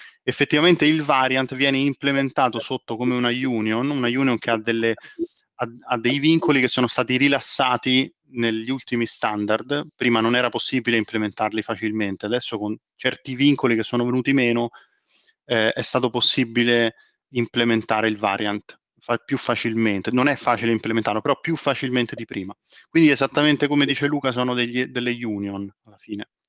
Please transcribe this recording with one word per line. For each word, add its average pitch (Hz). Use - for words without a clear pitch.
effettivamente 151
il 156
variant 131
viene 135
implementato 135
sotto 120
come 123
una 123
union, 120
una 131
union 123
che -
ha 117
delle, 113
ha, 123
ha 123
dei 123
vincoli 156
che 127
sono 123
stati 127
rilassati 131
negli 117
ultimi 123
standard. 113
Prima 120
non 117
era 123
possibile 120
implementarli 107
facilmente, 107
adesso 117
con 107
certi 127
vincoli 131
che 110
sono 123
venuti 123
meno, 120
eh, 113
è 127
stato 127
possibile 120
implementare 117
il 113
variant 104
fa-, -
più 135
facilmente. 113
Non 127
è 143
facile 117
implementarlo, 110
però 139
più 165
facilmente 127
di 113
prima. 95
Quindi 160
esattamente 143
come 143
dice 139
Luca, 135
sono 123
degli, 120
delle 123
union 101
alla 104
fine 104